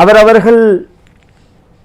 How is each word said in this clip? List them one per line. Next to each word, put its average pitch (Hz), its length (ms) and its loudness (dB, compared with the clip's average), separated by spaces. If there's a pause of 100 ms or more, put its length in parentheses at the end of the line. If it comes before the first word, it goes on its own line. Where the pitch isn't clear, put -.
அவரவர்கள் 214 600 0 (1200)